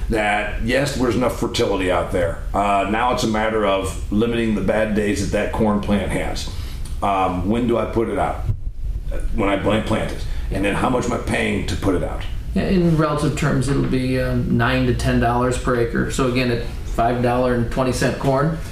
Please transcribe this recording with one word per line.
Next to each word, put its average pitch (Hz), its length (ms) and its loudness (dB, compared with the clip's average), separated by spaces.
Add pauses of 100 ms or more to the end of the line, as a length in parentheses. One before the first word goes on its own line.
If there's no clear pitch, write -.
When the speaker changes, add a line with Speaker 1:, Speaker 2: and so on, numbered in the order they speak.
(100)
Speaker 1:
that, 104 540 0
yes, 131 320 0
there's 120 180 0
enough 120 240 0
fertility 95 540 0
out 87 180 0
there. 85 280 0 (140)
Uh, 101 380 2
now 120 220 2
it's 123 100 -2
a 113 60 0
matter 110 360 0
of 95 460 -2
limiting 113 460 2
the 95 40 -2
bad 107 360 0
days 104 240 0 (100)
that 107 80 0
that 101 140 -2
corn 104 280 2
plant 101 300 0
has. - 380 -2 (540)
Um, 92 460 0
when 120 200 2
do 113 100 2
I 107 60 0
put 113 240 0
it 95 100 -2
out? - 220 -2 (960)
When 101 120 2
I 98 100 2
plant, 107 280 0
plant - 240 0
it. - 140 -6 (260)
And 98 140 -2
then 101 100 0
how - 160 0
much 123 160 0
am 123 60 -2
I 110 60 -2
paying 107 500 -2
to - 80 -2
put 95 180 0
it 80 80 0
out? - 200 -4 (320)
Speaker 2:
Yeah, 190 100 0
in 170 320 4
relative 151 420 0
terms, 131 300 0
it'll 135 140 2
be, 127 380 0
um, 123 360 0
nine 127 300 2
to 123 80 4
ten 123 260 2
dollars 120 380 2
per 127 180 0
acre. 123 340 0
So 131 180 0
again, 123 220 0
at 120 120 0 (240)
five 123 360 0
dollar 123 320 2
and 117 160 0
twenty 127 220 0
cent 120 260 0
corn, 143 400 2 (140)